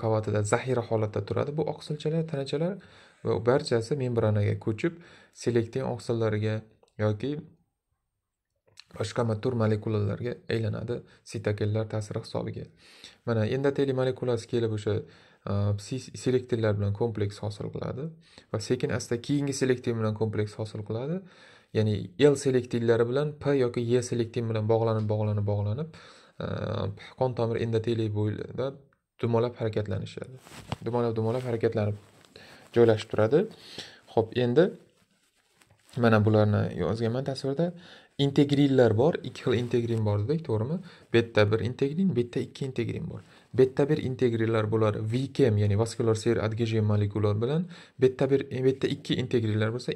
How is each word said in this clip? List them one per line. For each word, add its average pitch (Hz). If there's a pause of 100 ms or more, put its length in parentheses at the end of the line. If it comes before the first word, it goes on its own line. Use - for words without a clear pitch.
qavatida 107 (120)
zaxira 123
holatda 107
turadi. 113
Bu - (100)
oqsilchalar, 156
tanachalar 147 (540)
va 113 (120)
barchasi 135
membranaga 107 (100)
ko'chib, 139 (500)
selektin 117 (100)
oqsillariga 110 (480)
yoki 107 (1700)
boshqa 117
motor 110
molekulalarga 110 (200)
aylanadi 113 (360)
sitokinlar 107
ta'siri 110
hisobiga. 113 (600)
Mana 110 (100)
endoteliy 139
molekulasi 123
kelib 113
o'sha, 104 (520)
e, 101 (320)
si-, - (120)
selektinlar 120
bilan 101
kompleks 104
hosil -
qiladi 147 (420)
va 113
sekin 131
asta - (100)
keyingi 143
selektin 123
bilan 107
kompleks 107
hosil 107
qiladi. 139 (560)
Ya'ni 107 (260)
L 143
selektinlari 120
bilan 143 (100)
P 143
yoki 123 (140)
E 127
selektin 117
bilan 110
bog'lanib, 110
bog'lanib, 107
bog'lanib, 104 (560)
e, - (720)
qon 131
tomir 117
endoteliy 113
bo'ylida 107 (540)
dumalab 117
harakatlanishadi. 107 (500)
Dumalab, 117
dumalab 117
harakatlanib 113 (800)
joylashib 113
turadi. 117 (640)
Xo'p, 107
endi 131 (1400)
mana 110
bularni 107 (200)
yozganman 113
tasvirda. 139 (540)
Integrinlar 139
bor, 143 (120)
ikki -
xil 123
integrin 117
bor 104
dedik, 147
to'g'rimi? 117 (380)
Beta 113
bir 110
integrin, 147
beta 120
ikki -
integrin 113
bor. 110 (380)
Beta 131
bir 156 (120)
integrinlar 113
bular 110 (180)
V - (220)
K 135
M, 104
ya'ni 104
vascular 113
cell 117
adhesion 110
molekular 104
bilan, 156 (360)
beta 131
bir, 135 (240)
beta 135
ikki 147
integrinlar 110
bo'lsa, -